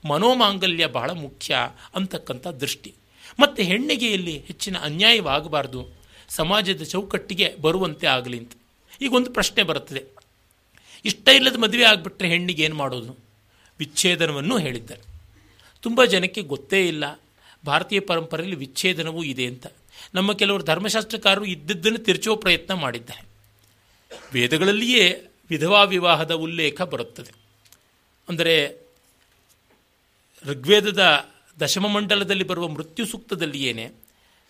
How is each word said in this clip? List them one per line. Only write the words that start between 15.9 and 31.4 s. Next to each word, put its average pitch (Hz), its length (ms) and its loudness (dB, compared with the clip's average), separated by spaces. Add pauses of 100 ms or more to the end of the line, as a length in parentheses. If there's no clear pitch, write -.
ಜನಕ್ಕೆ 185 360 0
ಗೊತ್ತೇ 175 460 0
ಇಲ್ಲ, 151 320 -6 (460)
ಭಾರತೀಯ 175 340 0
ಪರಂಪರೆಯಲ್ಲಿ 170 560 -4
ವಿಚ್ಛೇದನವೂ 160 680 -4
ಇದೆ 127 220 -4
ಅಂತ. 123 220 -10 (480)
ನಮ್ಮ 196 180 2
ಕೆಲವರು 196 300 0
ಧರ್ಮಶಾಸ್ತ್ರಕಾರರು 202 840 0
ಇದ್ದದ್ದನ್ನು 180 520 -2
ತಿರುಚುವ 220 380 0
ಪ್ರಯತ್ನ 185 380 0
ಮಾಡಿದ್ದಾರೆ. 123 540 -8 (1040)
ವೇದಗಳಲ್ಲಿಯೇ 190 880 2 (260)
ವಿಧವಾ 170 340 6
ವಿವಾಹದ 175 480 2
ಉಲ್ಲೇಖ 160 500 -2
ಬರುತ್ತದೆ. 139 500 -8 (960)
ಅಂದರೆ 160 580 2 (1600)
ಋಗ್ವೇದದ 170 840 2 (320)